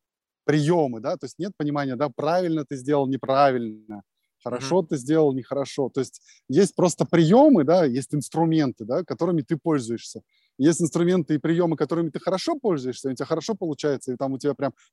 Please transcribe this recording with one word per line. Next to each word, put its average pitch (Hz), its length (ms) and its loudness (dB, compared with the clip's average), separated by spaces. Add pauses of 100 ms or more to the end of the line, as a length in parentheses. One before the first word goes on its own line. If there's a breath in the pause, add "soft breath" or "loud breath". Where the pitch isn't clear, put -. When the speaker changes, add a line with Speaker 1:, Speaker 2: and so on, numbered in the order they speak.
(460)
Speaker 1:
приёмы, 147 540 0
да? 156 180 -6
То 139 80 -14
есть - 120 -16
нет 185 180 -6
понимания, 143 400 -4
да, 147 140 -2
правильно 160 560 -2
ты 143 100 -2
сделал, 135 320 0
неправильно, 120 960 0 (420)
хорошо 120 140 -6
Speaker 2:
Мгм. 160 260 0
Speaker 1:
ты 156 140 -6
сделал, 147 360 2
нехорошо. 131 560 -6
То 139 100 -4
есть - 220 -8 (260 soft breath)
есть 180 280 2
просто 170 300 2
приёмы, 185 580 6
да, 170 220 4
есть 127 280 -4
инструменты, 151 720 0
да, 156 180 -2
которыми 165 380 -2
ты 160 160 -4
пользуешься. 117 640 -4 (360)
Есть 160 240 2
инструменты 170 520 0
и 147 40 2
приёмы, 165 380 0
которыми 160 340 -2
ты - 100 -8
хорошо 190 400 -4
пользуешься, 135 500 -4
и - 20 -4
у 117 40 -8
тебя 143 100 -6
хорошо 160 300 -4
получается, 143 560 -4
и 120 40 -8
там 135 180 -4
у 131 40 -6
тебя 143 160 -2
прям 135 180 -4 (200)